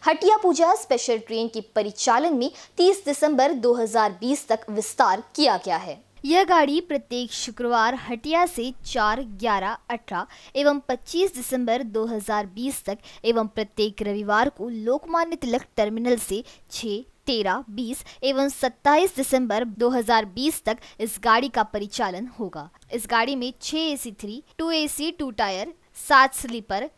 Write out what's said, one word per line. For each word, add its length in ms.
हटिया 320
पूजा 380
स्पेशल 420
ट्रेन 300
के 140
परिचालन 600
में 120
तीस 280
दिसंबर 500
दो 180
हज़ार 480
बीस 260
तक 220
विस्तार 540
किया 300
गया 120
है। 240
यह 180
गाड़ी 380
प्रत्येक 520
शुक्रवार 680
हटिया 440
से 280
चार, 360
ग्यारह, 560
अठारह 680
एवं 200
पच्चीस 460
दिसंबर 480
दो 220
हज़ार 400
बीस 400
तक 120
एवं 220
प्रत्येक 540
रविवार 480
को 200
लोकमान्य 680
तिलक 300
टर्मिनल 400
से 260
छह, 320
तेरह, 420
बीस 340
एवं 260
सत्ताईस 680
दिसंबर 500
दो 240
हज़ार 360
बीस 400
तक 120
इस 240
गाड़ी 260
का 160
परिचालन 640
होगा। 300
इस 180
गाड़ी 240
में 160
छह 160
एसी 340
थ्री, 320
टू 140
एसी 400
टू 200
टायर, 420
सात 360
स्लीपर 640